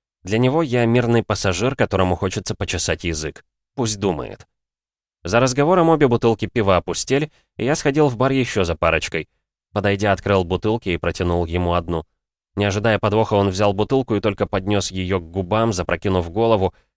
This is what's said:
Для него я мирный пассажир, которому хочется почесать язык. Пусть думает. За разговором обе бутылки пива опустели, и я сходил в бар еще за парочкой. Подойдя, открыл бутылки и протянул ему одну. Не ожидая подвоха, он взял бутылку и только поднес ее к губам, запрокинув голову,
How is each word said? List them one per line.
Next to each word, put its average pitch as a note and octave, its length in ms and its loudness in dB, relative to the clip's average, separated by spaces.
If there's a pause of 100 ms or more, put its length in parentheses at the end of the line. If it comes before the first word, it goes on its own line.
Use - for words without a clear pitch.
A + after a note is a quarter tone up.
(220)
Для G2 140 -2
него B2+ 260 2
я B2 220 0
мирный A#2 380 2
пассажир, G2 540 -2
которому F#2 380 2
хочется G2 400 -4
почесать F2 500 -4
язык. D#2 380 -6 (320)
Пусть G#2+ 240 -4
думает. E2+ 480 -4 (760)
За G#2 180 0
разговором D3 480 2
обе D3+ 200 4
бутылки A#2 360 2
пива G2 320 2
опустели, C3 560 -2 (240)
и - 80 -6
я C3+ 100 0
сходил D3 340 2
в A#2 100 -4
бар C3 140 2
еще A#2+ 320 0
за E2 120 -2
парочкой. D#2+ 540 -2 (420)
Подойдя, G2+ 400 2
открыл F#2+ 320 2
бутылки F#2 460 -2
и E2+ 80 -2
протянул F2 480 -2
ему F2 260 -2
одну. E2+ 320 -2 (500)
Не G2+ 120 0
ожидая G#2 320 0
подвоха, G#2+ 340 0
он G2+ 160 4
взял G2+ 240 0
бутылку A2+ 420 -2
и G2+ 60 0
только G2+ 260 -2
поднес G2 440 -2
ее F#2 300 -2
к E2 100 -14
губам, G2+ 420 0
запрокинув F2 580 -2
голову, G2+ 440 2 (220)